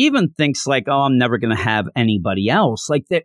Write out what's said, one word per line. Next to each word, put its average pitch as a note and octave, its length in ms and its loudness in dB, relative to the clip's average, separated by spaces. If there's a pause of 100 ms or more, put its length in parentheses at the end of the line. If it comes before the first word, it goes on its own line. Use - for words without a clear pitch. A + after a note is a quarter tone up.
even B3+ 240 2
thinks, C#3+ 360 -2
like, C3+ 220 0
"Oh, C#3 140 0
I'm C3+ 160 2
never B2 180 2
gonna A2+ 180 -2
have G#2+ 400 0
anybody G2+ 540 0
else." C3+ 400 0
Like, D3 220 -2
there, E3+ 140 0